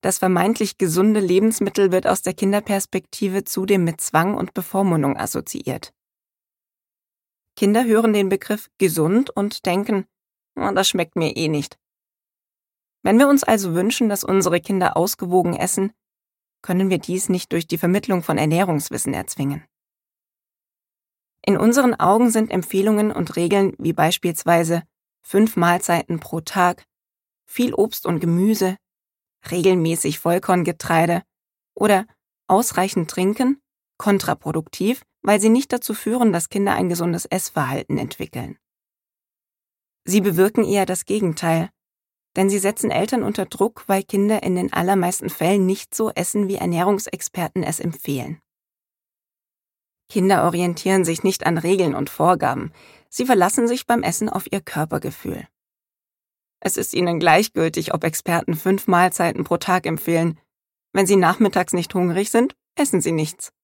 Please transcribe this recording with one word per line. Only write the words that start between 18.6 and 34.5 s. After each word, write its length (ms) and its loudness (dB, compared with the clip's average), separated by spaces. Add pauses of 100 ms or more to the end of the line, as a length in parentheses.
erzwingen. 500 -6 (1800)
In 140 2
unseren 380 4
Augen 340 4
sind 220 0
Empfehlungen 600 0
und 240 -6
Regeln 440 2
wie 140 -2
beispielsweise 880 0 (400)
fünf 320 2
Mahlzeiten 640 0
pro 220 -10
Tag, 440 -2 (600)
viel 280 -2
Obst 320 -2
und 140 -2
Gemüse, 580 0 (720)
regelmäßig 680 0
Vollkorngetreide 1040 0 (500)
oder 320 2 (420)
ausreichend 640 0
trinken 520 0 (360)
kontraproduktiv, 1080 -2 (180)